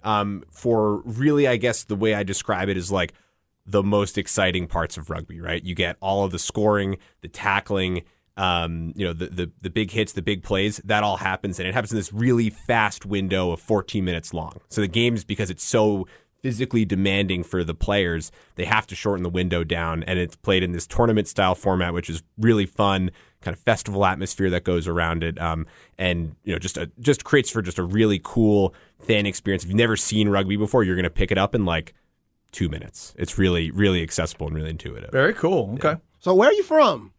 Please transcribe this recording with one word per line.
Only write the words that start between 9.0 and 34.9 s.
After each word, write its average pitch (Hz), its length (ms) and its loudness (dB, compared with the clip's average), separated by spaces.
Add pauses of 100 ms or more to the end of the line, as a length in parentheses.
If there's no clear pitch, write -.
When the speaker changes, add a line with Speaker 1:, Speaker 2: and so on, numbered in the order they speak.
Speaker 1:
know, 85 60 -2
the, 82 140 -6
the, 90 240 -6 (100)
the 95 80 -8
big 98 220 -2
hits, 107 200 -2
the 98 100 -8
big 95 220 -4
plays, 101 400 -2
that 104 220 2
all 101 100 2
happens, 92 420 -4
and 90 120 -4
it 98 40 -6
happens 113 200 -2
in - 40 -2
this 101 140 -6
really 117 380 2
fast 107 560 -2
window 95 460 0
of 82 100 -6
fourteen 101 420 -2
minutes 85 300 -4
long. 80 240 -8 (100)
So - 140 -2
the 98 80 0
games, 117 340 0
because 101 260 -4
it's 90 140 -8
so 107 420 2 (380)
physically 123 400 0
demanding 95 640 0
for 90 180 -2
the 82 100 -4
players, 85 600 -2 (220)
they 87 100 -4
have 110 220 2
to 95 80 -14
shorten 98 280 -2
the 90 60 -2
window 90 340 0
down, 82 400 -2
and 92 160 -2
it's 87 160 -4
played 92 280 0
in 90 100 -2
this 82 120 -6
tournament-style 107 680 2
format, 90 380 0
which 87 160 -6
is 82 140 -6 (140)
really 107 280 4
fun, 95 440 0 (300)
kind - 160 -6
of - 60 -20
festival 101 420 0
atmosphere 95 460 0
that 90 160 0
goes 87 200 0
around 85 380 0
it, 82 160 -4
um, 82 260 -2 (320)
and, 85 460 -2
you 101 80 -6
know, 85 80 -2
just 87 160 -8
a, 82 240 -8
just 127 240 2
creates 139 260 2
for 117 120 -2
just 90 180 -6
a 92 40 0
really 101 380 2
cool 104 540 2 (240)
fan 104 260 0
experience. 98 380 -2
If 85 60 -10
you've 98 80 0
never 113 180 4
seen 107 320 2
rugby 98 300 2
before, 107 260 2
you're 92 140 0
gonna 90 120 0
pick - 220 0
it 98 60 2
up 98 180 0
in, 107 80 2
like, 82 300 -2 (580)
two - 160 -4
minutes. - 500 -10
It's - 200 -4
really, 87 340 2
really 95 320 2
accessible 80 440 -4
and 78 100 -6
really 78 140 -6
intuitive. 65 400 -12